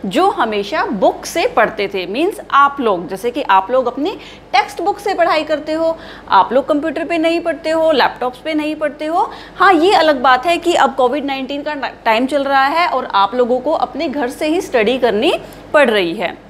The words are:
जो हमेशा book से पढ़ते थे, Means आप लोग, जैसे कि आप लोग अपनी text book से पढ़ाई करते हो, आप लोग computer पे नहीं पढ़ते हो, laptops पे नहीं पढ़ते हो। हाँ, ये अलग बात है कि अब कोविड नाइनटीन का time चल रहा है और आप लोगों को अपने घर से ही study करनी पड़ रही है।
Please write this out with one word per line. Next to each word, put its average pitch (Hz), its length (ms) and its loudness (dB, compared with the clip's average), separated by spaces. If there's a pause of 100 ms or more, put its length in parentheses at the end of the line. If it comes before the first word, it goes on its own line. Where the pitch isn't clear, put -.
जो 302 240 2
हमेशा 240 540 -2
book 320 420 0
से 339 200 -2
पढ़ते 208 420 0
थे, 185 180 -6
Means 277 340 -2 (120)
आप 277 280 4
लोग, 185 280 -2
जैसे 190 220 -4
कि 269 120 -6
आप 190 280 2
लोग 254 160 2
अपनी 269 240 -4 (420)
text 403 300 0
book 381 160 -2
से 392 160 -2
पढ़ाई 330 300 2
करते 302 280 -4
हो, 330 240 -2 (320)
आप 190 240 4
लोग 262 160 2
computer 311 360 -2
पे 339 140 -2
नहीं 330 220 0
पढ़ते 320 300 -4
हो, 320 220 2
laptops 254 460 0
पे 311 160 -6
नहीं 302 220 -2
पढ़ते 302 300 -6
हो। 370 240 0 (260)
हाँ, 392 160 6
ये 349 220 4
अलग 311 280 2
बात 254 240 4
है 339 100 2
कि 339 180 0
अब 262 200 2
कोविड 254 300 0
नाइनटीन 277 380 -6
का 302 120 -6 (300)
time 233 220 2
चल 277 180 0
रहा 269 220 2
है 330 220 0
और 262 260 -2
आप 196 200 2
लोगों 247 260 2
को 294 120 -2
अपने 311 360 -2
घर 247 200 -4
से 311 180 -4
ही 320 140 0
study 240 380 0
करनी 240 340 2 (400)
पड़ 285 180 6
रही 180 240 0
है। - 360 -8